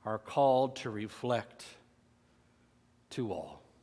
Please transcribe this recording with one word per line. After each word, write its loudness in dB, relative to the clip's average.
are -2
called 4
to -6
reflect -4
to -4
all. -8